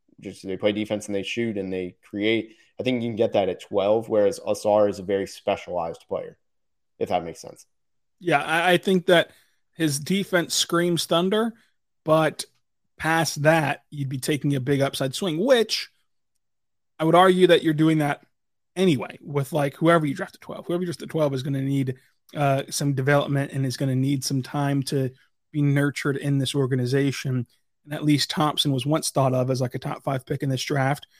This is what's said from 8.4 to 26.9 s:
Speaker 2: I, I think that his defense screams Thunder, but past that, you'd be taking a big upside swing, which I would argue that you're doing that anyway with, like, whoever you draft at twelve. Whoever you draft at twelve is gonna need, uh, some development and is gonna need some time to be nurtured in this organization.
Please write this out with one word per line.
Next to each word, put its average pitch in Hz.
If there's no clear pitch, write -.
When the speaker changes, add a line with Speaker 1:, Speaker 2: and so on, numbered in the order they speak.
Speaker 2:
I, 170
I 175
think 185
that 170
his 151
defense 180
screams 170
Thunder, 202
but 156
past 156
that, 151
you'd 139
be 135
taking 147
a 135
big 135
upside 135
swing, 170
which 226
I 156
would 160
argue 185
that 165
you're 160
doing 156
that 143
anyway 175
with, 143
like, 143
whoever 165
you 139
draft -
at -
twelve. 170
Whoever 175
you 180
draft -
at -
twelve 151
is 127
gonna 139
need, 135
uh, 139
some 143
development 139
and 135
is 123
gonna 131
need 135
some 135
time 143
to 135
be 151
nurtured 143
in 139
this 131
organization. 131